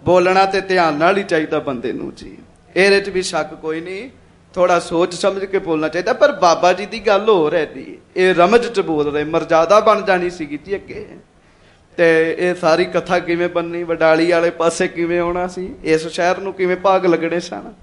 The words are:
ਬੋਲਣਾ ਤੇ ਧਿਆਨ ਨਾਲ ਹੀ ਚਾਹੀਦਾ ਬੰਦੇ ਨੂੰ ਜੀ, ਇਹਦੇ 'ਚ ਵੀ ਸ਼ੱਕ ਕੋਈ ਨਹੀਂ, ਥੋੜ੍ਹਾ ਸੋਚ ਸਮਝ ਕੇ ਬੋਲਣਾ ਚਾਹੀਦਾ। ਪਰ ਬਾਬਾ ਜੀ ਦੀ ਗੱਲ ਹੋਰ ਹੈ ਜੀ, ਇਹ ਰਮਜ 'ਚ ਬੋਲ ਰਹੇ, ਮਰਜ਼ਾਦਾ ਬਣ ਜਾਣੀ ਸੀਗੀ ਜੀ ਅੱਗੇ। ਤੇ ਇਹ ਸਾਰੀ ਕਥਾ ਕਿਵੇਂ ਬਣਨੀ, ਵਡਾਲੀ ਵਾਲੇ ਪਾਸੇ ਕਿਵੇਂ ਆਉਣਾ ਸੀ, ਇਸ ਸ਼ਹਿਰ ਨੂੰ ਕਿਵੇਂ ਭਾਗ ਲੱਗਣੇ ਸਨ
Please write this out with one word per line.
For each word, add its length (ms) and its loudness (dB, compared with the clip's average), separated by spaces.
ਬੋਲਣਾ 400 4
ਤੇ 160 -2
ਧਿਆਨ 340 0
ਨਾਲ 240 2
ਹੀ 40 -4
ਚਾਹੀਦਾ 360 -2
ਬੰਦੇ 340 -6
ਨੂੰ 220 -8
ਜੀ, 240 -20
ਇਹਦੇ 240 4
'ਚ 80 -8
ਵੀ 140 -4
ਸ਼ੱਕ 320 -4
ਕੋਈ 260 -8
ਨਹੀਂ, 300 -12
ਥੋੜ੍ਹਾ 240 4
ਸੋਚ 360 -2
ਸਮਝ 300 -2
ਕੇ 140 -4
ਬੋਲਣਾ 300 -2
ਚਾਹੀਦਾ। 240 -2
ਪਰ 200 2
ਬਾਬਾ 400 4
ਜੀ 140 -4
ਦੀ 200 -8
ਗੱਲ 220 2
ਹੋਰ 260 2
ਹੈ 100 0
ਜੀ, 340 -14
ਇਹ 180 2
ਰਮਜ 320 4
'ਚ 140 -2
ਬੋਲ 320 -2
ਰਹੇ, 120 -2
ਮਰਜ਼ਾਦਾ 560 4
ਬਣ 220 2
ਜਾਣੀ 280 0
ਸੀਗੀ 360 -10
ਜੀ 80 -6
ਅੱਗੇ। 320 -12
ਤੇ 420 2
ਇਹ 160 0
ਸਾਰੀ 300 2
ਕਥਾ 340 -2
ਕਿਵੇਂ 300 -2
ਬਣਨੀ, 340 -4
ਵਡਾਲੀ 500 2
ਵਾਲੇ 180 2
ਪਾਸੇ 380 -2
ਕਿਵੇਂ 320 -2
ਆਉਣਾ 260 -4
ਸੀ, 280 -10
ਇਸ 220 0
ਸ਼ਹਿਰ 320 -2
ਨੂੰ 140 -8
ਕਿਵੇਂ 240 -2
ਭਾਗ 300 2
ਲੱਗਣੇ 340 0
ਸਨ 320 -12